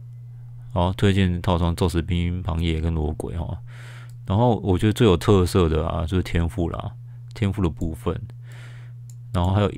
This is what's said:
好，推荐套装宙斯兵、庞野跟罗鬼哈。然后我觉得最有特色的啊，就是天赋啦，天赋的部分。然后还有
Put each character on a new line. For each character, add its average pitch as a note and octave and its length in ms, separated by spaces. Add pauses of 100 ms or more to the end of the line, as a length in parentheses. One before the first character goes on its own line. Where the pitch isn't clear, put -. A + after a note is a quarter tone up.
(720)
好， F#2 200
推 G2 200
荐 F2+ 300
套 F2+ 160
装 E2+ 160
宙 F2+ 140
斯 E2 120
兵、 F2 400
庞 E2+ 220
野 D#2+ 180
跟 E2 140
罗 D#2 200
鬼 E2 220
哈。 - 220 (680)
然 G2 120
后 A#2+ 240
我 F2+ 160
觉 G#2+ 80
得 G#2+ 60
最 B2 120
有 F#2 120
特 G2 280
色 F2 240
的 D#2 200
啊， E2 180
就 F#2 100
是 F2+ 60
天 E2+ 260
赋 E2 200
啦， - 240 (420)
天 G2 180
赋 G#2 80
的 F2+ 80
部 E2 240
分。 - 280 (1120)
然 F2 120
后 - 80
还 G2+ 80
有 G2+ 180